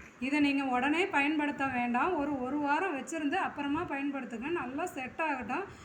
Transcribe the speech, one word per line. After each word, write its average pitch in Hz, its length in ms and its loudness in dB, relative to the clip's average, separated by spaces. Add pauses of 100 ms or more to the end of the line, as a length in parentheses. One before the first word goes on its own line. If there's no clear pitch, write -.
(200)
இதை 285 200 2
நீங்க 277 240 4
உடனே 269 420 4
பயன்படுத்த 294 600 2
வேண்டாம். 247 500 2
ஒரு, 285 260 -2
ஒரு 262 160 -2
வாரம் 294 400 0
வச்சிருந்து 302 380 -2
அப்புறமா 294 460 0
பயன்படுத்துங்க. 277 680 -4
நல்லா 294 360 -2
செட் 277 360 -6
ஆகட்டும். 269 420 -2 (220)